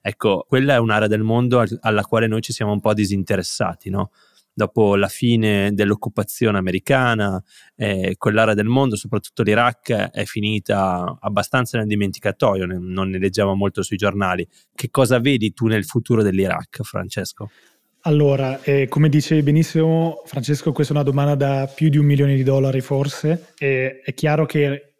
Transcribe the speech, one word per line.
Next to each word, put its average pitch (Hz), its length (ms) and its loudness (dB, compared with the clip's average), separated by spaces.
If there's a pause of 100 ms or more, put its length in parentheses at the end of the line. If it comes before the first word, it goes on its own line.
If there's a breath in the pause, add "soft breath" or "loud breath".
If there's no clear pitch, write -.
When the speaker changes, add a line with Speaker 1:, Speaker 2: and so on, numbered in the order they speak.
Speaker 1:
Ecco, 101 480 0
quella 135 260 4
è 123 40 4
un'area 107 280 2
del 107 160 0
mondo 120 380 2
al-, 113 220 -2
alla 104 200 0
quale 113 240 0
noi 110 160 -2
ci - 100 -8
siamo 104 200 -2
un 104 80 -2
po' 107 140 0
disinteressati, 95 960 -2
no? 95 200 -4 (440 soft breath)
Dopo 104 420 2
la 98 120 2
fine 107 640 2
dell'occupazione 104 880 -2
americana, 101 840 0 (340 soft breath)
eh, 95 420 -2
quell'area 110 340 2
del 104 140 0
mondo, 123 300 2
soprattutto - 460 -6
l'Iraq, 120 500 0 (180)
è 104 140 -6
finita 98 960 -2
abbastanza 104 580 -2
nel 110 80 -2
dimenticatoio, 101 800 -2
ne-, 92 120 -6
non 92 320 -4
ne 95 80 -4
leggiamo 98 360 0
molto 98 280 -2
sui 98 140 -6
giornali. 92 500 -2 (280 soft breath)
Che - 160 -8
cosa 123 300 2
vedi 117 340 0
tu 113 140 -2
nel 107 180 0
futuro 113 360 0
dell'Iraq, 95 600 -2
Francesco? 98 680 -10 (560 soft breath)
Speaker 2:
Allora, 139 580 2
eh, 139 260 0
come 151 200 2
dicevi 151 340 2
benissimo, 160 840 2
Francesco, 143 480 -4
questa 147 200 -2
è 147 40 0
una 147 80 0
domanda 143 320 0
da 139 360 -2
più 156 160 0
di 147 100 2
un 147 60 4
milione 143 300 4
di 135 80 2
dollari 135 380 2
forse. 143 760 -4
E 131 480 -2
è - 80 -8
chiaro 151 320 0
che 143 440 -2 (120)